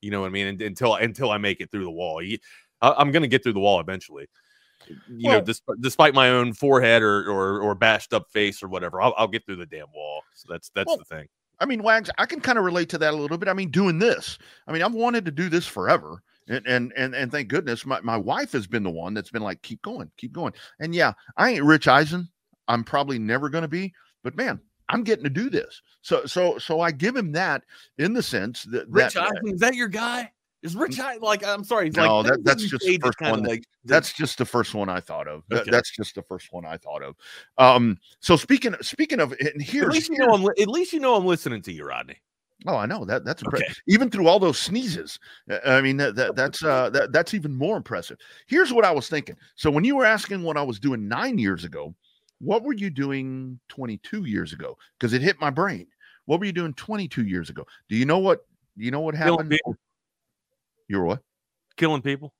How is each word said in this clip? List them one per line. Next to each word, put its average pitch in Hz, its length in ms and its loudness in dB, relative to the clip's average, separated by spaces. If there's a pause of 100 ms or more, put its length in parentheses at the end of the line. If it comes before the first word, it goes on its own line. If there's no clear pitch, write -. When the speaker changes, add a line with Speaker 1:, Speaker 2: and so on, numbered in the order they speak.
Speaker 1:
You 101 100 -6
know 101 80 -2
what 95 80 -4
I 92 40 -6
mean? 98 160 -2
And, 98 140 -6
until, 107 340 0
until 113 360 -2
I 107 60 0
make 101 240 -2
it 82 100 -14
through 98 140 -6
the 87 60 -8
wall. 82 300 -6
You, 101 160 -8 (440)
I, 127 160 6
I'm 143 140 4
gonna 156 160 2
get 120 160 2
through 117 100 0
the 98 80 -2
wall 98 180 4
eventually. 80 480 -10 (800)
You 117 220 -4
Speaker 2:
Well 107 100 8
Speaker 1:
know, 95 60 -6
des-, 110 80 0 (260)
despite 135 340 4
my 135 140 8
own 123 240 4
forehead 120 520 6
or, 101 280 2
or, 98 300 0
or 104 120 2
bashed 107 400 2
up 104 160 -2
face 104 320 -2
or 98 60 -14
whatever, 90 340 -6
I'll, 117 160 4
I'll 107 120 2
get 107 160 -6
through 98 100 -10
the 87 100 -12
damn 76 300 -16
wall. 76 280 -12 (100)
So - 160 -20
that's, 85 260 -12
that's 98 120 -2
Speaker 2:
Well, 330 100 0
Speaker 1:
the - 80 -12
thing. 78 220 -16 (340)
Speaker 2:
I - 40 -2
mean, 240 180 -4
Wags, 220 340 2
I 202 80 2
can 320 160 -10
kinda 240 180 2
relate 175 300 0
to 175 80 -6
that 151 160 2
a - 20 -2
little 151 220 -4
bit. 190 100 -4
I 190 60 2
mean, 190 180 -4
doing 175 260 4
this, - 400 0 (300)
I 151 60 -8
mean, 160 80 -2
I've 202 120 0
wanted 233 300 0
to 170 80 -6
do 160 160 -4
this 170 180 0
forever. 95 560 0 (280)
And, 120 180 -4
and, 127 300 0
and, 131 180 -4
and 131 160 -4
thank 143 160 -4
goodness 131 380 -2
my, 131 160 -2
my 113 160 -2
wife 147 340 -4
has 110 160 -4
been 107 160 -4
the 98 60 -2
one 85 240 -8
that's 107 180 -8
been 117 100 -6
like, 98 200 -8
"Keep - 220 -16
going, 135 340 -12
keep 127 160 -14
going." 160 180 -6 (300)
And 165 120 -6
yeah, 151 200 2 (240)
I 233 140 4
ain't 160 120 0
Rich 151 240 6
Eisen, 156 400 4 (400)
I'm 117 160 2
probably 139 360 -2
never 123 300 0
gonna 160 180 -4
be, 180 260 -6 (300)
but - 120 -8
man, 185 240 -4 (300)
I'm 240 140 -6
getting 220 200 -2
to - 60 -2
do 190 200 -6
this. - 320 -8 (200)
So, 143 240 -4
so, 180 320 -2
so 160 240 -4
I 170 100 0
give 170 240 -2
him 202 180 -4
that 156 300 -4 (340)
in 170 160 0
the 240 100 -2
sense 117 400 -6
that, 113 260 -6
Speaker 1:
Rich 127 240 4
Speaker 2:
that 175 100 -2
Speaker 1:
Eisen, 208 300 -4
is 175 80 -6
that 254 140 2
your 247 120 -4
guy? 233 440 -6 (300)
Is 165 160 -10
Rich 269 220 -4
Speaker 2:
N- 262 60 -6
Speaker 1:
Eisen, 240 160 -8
like, 214 240 0
I'm 202 200 -4
sorry, 214 220 0
he's 156 80 -4
Speaker 2:
No, 110 240 4
Speaker 1:
like, 110 80 2
Speaker 2:
that, 135 180 2
that's 139 180 4
just 160 220 -4
the 185 80 4
Speaker 1:
W - 0 -
W - 0 -
E - 20 2
is 170 80 -4
Speaker 2:
first 123 140 0
Speaker 1:
kinda 156 140 -2
Speaker 2:
one 110 120 0
that, 117 60 -2
Speaker 1:
like 117 120 -4 (220)
the 123 100 0
Speaker 2:
that's 156 200 4
just - 240 -6
the 123 80 0
first - 280 -2
one 101 140 -2
I 90 140 -4
thought 73 260 -8
of. 76 220 -12
That, 117 120 0
Speaker 1:
Okay. 101 100 -2
Speaker 2:
that's 120 200 2
just - 240 -10
the 98 60 -10
first - 320 -14
one 87 120 -12
I 82 120 -10
thought 73 260 -12
of. 69 120 -14 (420)
Um, 123 400 8 (240)
so 175 160 6
speaking, 240 440 0
speaking 302 380 -4
of, 135 140 0
and 120 80 -8
Speaker 1:
At 147 200 -4
Speaker 2:
here's, 254 320 0
Speaker 1:
least 320 160 0
you 294 100 -4
know 262 80 6
Speaker 2:
here's 220 100 6
Speaker 1:
I'm 190 80 2
li-, 202 160 2
at 208 80 4
least 349 240 -2
you 311 80 -2
know 254 140 4
I'm 190 100 2
listening 143 380 0
to 92 100 -10
you, 76 120 -12
Rodney. 64 300 -10 (500)
Speaker 2:
Oh, 175 120 0
I 104 80 -2
know. 165 180 -6
That, 110 220 -4
that's - 180 -6
impre- - 120 -4
Speaker 1:
Okay. - 180 -2 (160)
Speaker 2:
even 226 200 4
through 190 200 2
all 190 100 8
those 175 180 2
sneezes. 196 640 -6 (300)
Uh, 101 160 -4
I 135 160 6
mean, 135 160 2
that, 139 180 0
that, 120 220 -2
that's, 135 260 -2
Speaker 1:
<laughs> - 0 -
Speaker 2:
uh, 131 280 2
that, 131 200 0
that's 165 220 2
even 151 200 -4
more 147 220 -2
impressive. 107 420 -8 (300)
Here's 302 240 4
what 233 140 6
I 185 60 4
was 143 180 -2
thinking. 147 260 -4 (200)
So - 140 2
when 147 140 2
you 277 140 2
were 254 80 4
asking 202 380 2
what 160 120 -2
I 147 60 0
was 123 180 -4
doing 113 300 -2
nine 208 280 -2
years 95 280 0
ago, 73 280 -12 (460)
what 190 240 0
were 285 100 -2
you 202 160 -4
doing 131 720 -6 (100)
twenty-two 131 560 -8
years 90 280 -4
ago? 73 240 -14 (220)
'Cause 117 140 0
it 127 80 2
hit 180 200 0
my 151 80 0
brain. 143 380 -4 (380)
What 156 140 0
were 202 60 -4
you 196 80 -4
doing 165 200 -4
twenty-two 190 520 -6
years 90 240 -4
ago? - 160 -14 (240)
Do 107 80 -2
you 127 80 2
know 156 140 4
what, 190 260 2 (320)
you 113 140 -6
know 143 100 -4
what 160 140 -4
Speaker 1:
Killing 160 160 2
Speaker 2:
happened? 165 180 0
Speaker 1:
people. 156 260 -2 (1120)
Speaker 2:
You 101 80 0
were 92 80 2
what? 95 160 -2 (560)
Speaker 1:
Killing 156 240 0
people. 139 380 -6